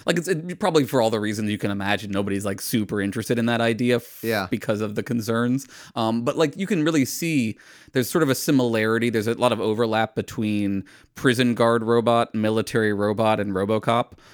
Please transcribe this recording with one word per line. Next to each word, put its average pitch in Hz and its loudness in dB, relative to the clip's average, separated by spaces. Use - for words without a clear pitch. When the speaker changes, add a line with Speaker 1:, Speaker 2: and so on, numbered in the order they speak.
Speaker 1:
like, 170 0
it's, 170 -6
it, 175 -4
probably 160 4
for 127 0
all 110 2
the 110 -2
reasons 107 -4
you 104 -2
can 104 -4
imagine, 101 -2
nobody's, 98 -2
like, 98 -4
super 107 -2
interested 104 -2
in 113 0
that 117 0
idea 117 2
f-, - -8
Speaker 2:
Yeah. 110 0
Speaker 1:
because 107 -2
of 104 -4
the 107 -4
concerns. 117 -2
Um, 113 0
but, 135 -2
like, 156 2
you 190 -6
can - 0
really 156 2
see 131 -2
there's 123 0
sort 170 2
of 151 2
a 127 2
similarity. 117 2
There's 107 0
a 117 0
lot 120 2
of 110 -2
overlap 110 0
between 104 -2
prison 123 2
guard 117 4
robot, 117 2
military 110 0
robot, 107 2
and 101 -4
RoboCop 107 0